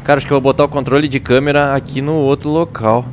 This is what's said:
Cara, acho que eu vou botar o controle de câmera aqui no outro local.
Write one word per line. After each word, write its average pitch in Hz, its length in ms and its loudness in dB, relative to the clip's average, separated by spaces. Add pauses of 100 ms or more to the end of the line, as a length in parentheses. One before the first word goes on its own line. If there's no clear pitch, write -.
Cara, 143 140 2
acho 135 80 -4
que - 60 -4
eu 143 40 2
vou 135 180 2
botar 147 100 2
o 147 60 0
controle 143 380 0
de 135 120 -2
câmera 139 560 2
aqui 135 260 -4
no 147 120 -2
outro 143 360 0
local. 123 640 0